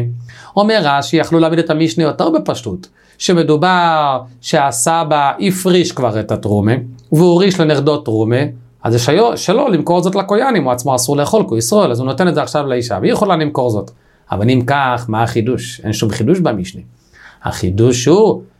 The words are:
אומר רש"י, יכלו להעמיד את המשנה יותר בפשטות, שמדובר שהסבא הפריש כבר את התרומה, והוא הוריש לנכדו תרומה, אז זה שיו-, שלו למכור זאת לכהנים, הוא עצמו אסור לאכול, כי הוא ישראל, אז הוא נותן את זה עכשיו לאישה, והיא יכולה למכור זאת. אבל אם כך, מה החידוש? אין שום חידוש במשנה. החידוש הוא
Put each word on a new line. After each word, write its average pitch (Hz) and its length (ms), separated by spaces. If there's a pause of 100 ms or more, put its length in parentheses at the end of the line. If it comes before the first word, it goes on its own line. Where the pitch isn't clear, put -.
(560)
אומר 214 280
רש"י, 143 340
יכלו 165 220
להעמיד 160 200
את 165 100
המשנה 160 340
יותר 147 260
בפשטות, 139 580 (300)
שמדובר 160 1000 (220)
שהסבא 151 1000
הפריש 185 520
כבר 113 280
את 107 120
התרומה, 104 420 (380)
והוא 170 180
הוריש 180 300
לנכדו 151 380
תרומה, 110 380 (480)
אז 113 100
זה 117 60
שיו-, 208 380
שלו 254 320
למכור 175 340
זאת 190 120
לכהנים, 208 480
הוא 127 80
עצמו 127 240
אסור 139 220
לאכול, 143 240
כי 185 80
הוא 113 80
ישראל, 165 340
אז 117 80
הוא 127 60
נותן 131 220
את 151 80
זה 147 80
עכשיו 143 220
לאישה, 123 360
והיא 180 100
יכולה 202 240
למכור 143 340
זאת. 101 220 (400)
אבל 101 180
אם 127 180
כך, 127 400
מה 113 160
החידוש? 117 600
אין 107 100
שום 107 160
חידוש 127 300
במשנה. 110 420 (600)
החידוש 110 640
הוא 190 360 (180)